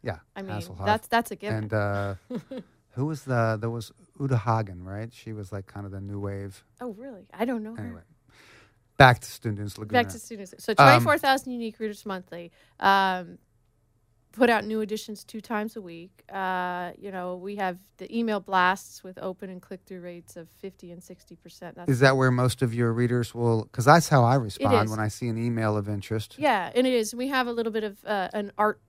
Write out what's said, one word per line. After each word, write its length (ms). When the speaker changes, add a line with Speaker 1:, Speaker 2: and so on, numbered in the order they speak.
Speaker 1:
Yeah, 140
Speaker 2:
I 60
mean, 160
Speaker 1:
Hasselhoff. 280
Speaker 2:
that's, 220
that's 240
a 60
given. 260
Speaker 1:
And, 100
uh, 420
Speaker 2:
<laughs> 320
Speaker 1:
who 100
was 180
the, 360
there 100
was 220
Uta 180
Hagen, 460
right? 300
She 180
was, 220
like, 140
kind 180
of 80
the 80
new 180
wave. 460
Speaker 2:
Oh, 100
really? 420
I 120
don't 180
know 120
her. 80
Speaker 1:
Anyway, 180
back 220
to 120
Students 460
Laguna. 260
Speaker 2:
Back 80
to 80
Students. 400
So 180
Speaker 1:
Um, 80
Speaker 2:
twenty-four 320
thousand 360
unique 260
readers 260
monthly. 460
Um, 580
put 180
out 140
new 180
editions 420
two 180
times 340
a 60
week. 500
Uh, 680
you 140
know, 240
we 200
have 220
the 180
email 240
blasts 640
with 180
open 280
and 120
click-through 400
rates 340
of 140
fifty 420
and 120
sixty 320
percent. 400
That's 140
Speaker 1:
Is 120
that 160
where 140
most 300
of 120
your 200
readers 400
will, 380
'cause 140
that's 240
how 140
I 120
respond 500
Speaker 2:
is. 60
Speaker 1:
when 80
I 80
see 200
an 100
email 400
of 120
interest. 480
Speaker 2:
Yeah, 380
and 100
it 80
is. 220
We 140
have 180
a 60
little 180
bit 120
of, 220
uh, 280
an 240
art 320